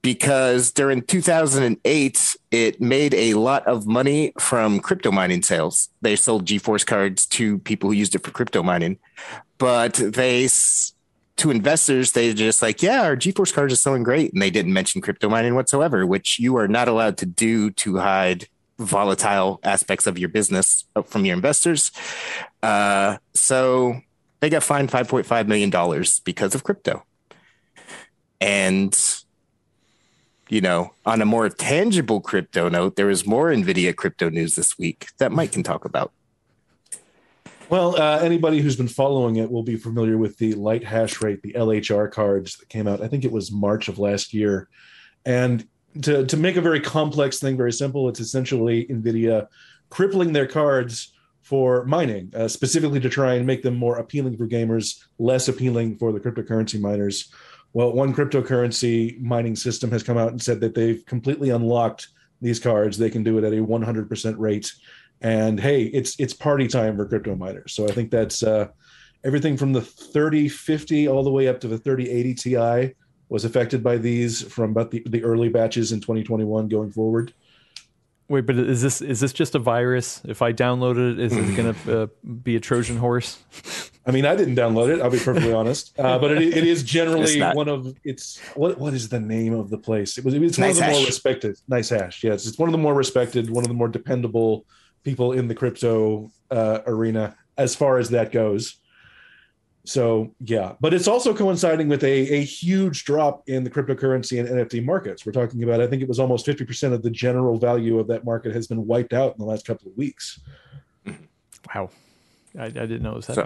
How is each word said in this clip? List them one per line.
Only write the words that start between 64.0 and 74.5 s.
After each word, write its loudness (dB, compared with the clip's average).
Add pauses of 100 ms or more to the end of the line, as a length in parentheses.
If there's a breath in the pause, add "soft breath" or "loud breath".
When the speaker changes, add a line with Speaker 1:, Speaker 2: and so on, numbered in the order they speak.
Speaker 2:
percent -4
rate. -2 (500 loud breath)
And 0
hey, 2
it's, -4
it's -4
party 0
time 0
for -2
crypto -4
miners. -10
So -2
I 0
think -4
that's, 0
uh, 2 (560 soft breath)
everything 0
from 0
the 2
thirty 0
fifty -2
all 2
the 2
way 4
up 0
to -8
the -4
thirty -2
eighty -2
Ti 0 (340)
was -4
affected 0
by 2
these -2
from -4